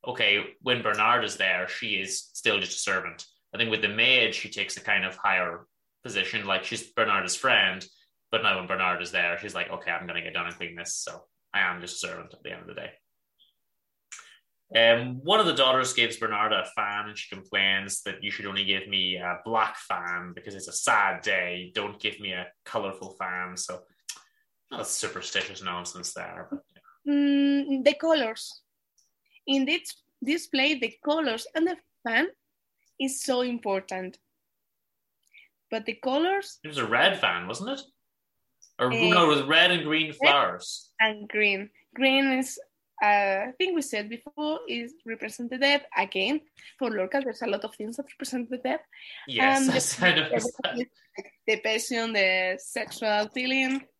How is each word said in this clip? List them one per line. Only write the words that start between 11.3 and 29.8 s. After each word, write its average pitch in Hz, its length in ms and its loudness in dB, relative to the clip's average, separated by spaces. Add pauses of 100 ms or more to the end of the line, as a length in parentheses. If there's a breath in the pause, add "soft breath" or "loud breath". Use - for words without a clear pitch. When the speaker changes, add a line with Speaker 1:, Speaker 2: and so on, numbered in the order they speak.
Speaker 1:
I 101 60 2
am 87 200 0
just 87 160 -10
a 90 120 -6
servant 85 260 -12
at - 80 -20
the - 80 -12
end - 120 -12
of - 40 -18
the - 80 -16
day." - 180 -10 (1800 loud breath)
Um, 123 480 6
one 180 160 4
of 180 60 4
the 151 80 2
daughters 131 400 4
gives 117 240 0
Bernarda 107 440 0
a - 40 -6
fan, 104 420 -4
and 104 80 -14
she - 180 -12
complains 98 680 0
that, 98 200 -8
"You 101 80 -6
should 101 140 -8
only 98 200 -4
give 95 220 0
me 92 300 -2
a 90 280 -4
black 113 340 0
fan 87 560 -6
because 101 200 -14
it's 92 140 -12
a - 40 -12
sad 101 500 2
day. 90 520 -2
Don't 101 240 -6
give 104 220 -6
me 98 120 -8
a 90 200 -8 (140)
colorful 95 520 -8
fan." 92 380 -6
So - 240 -8 (920 loud breath)
not - 160 -8
superstitious 92 760 -4
nonsense 87 500 -8
there. 87 380 -12
But, 277 120 -8 (120)
yeah. - 400 -4
Speaker 2:
Mm, 277 720 4
the 294 100 6
colors. 294 680 0 (880 soft breath)
In 269 160 4
this 320 320 -2 (260)